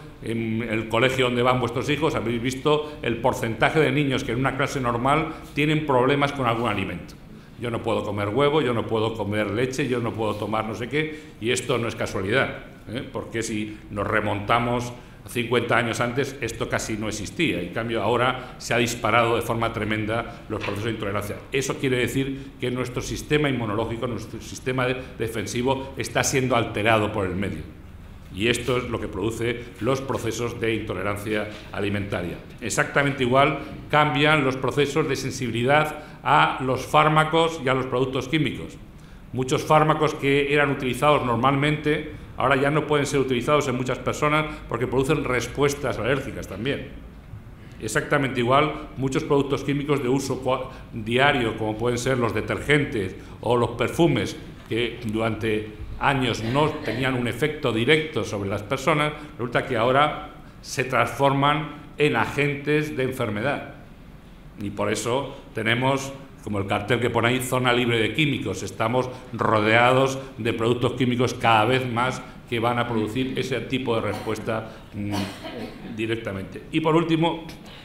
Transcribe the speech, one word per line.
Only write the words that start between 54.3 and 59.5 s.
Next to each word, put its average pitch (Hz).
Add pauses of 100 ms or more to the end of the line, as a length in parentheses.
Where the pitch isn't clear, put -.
que 113
durante 110 (100)
años 123
no 139 (160)
tenían 127
un 123
efecto 135
directo 143
sobre 98
las 98
personas, 151 (180)
resulta 123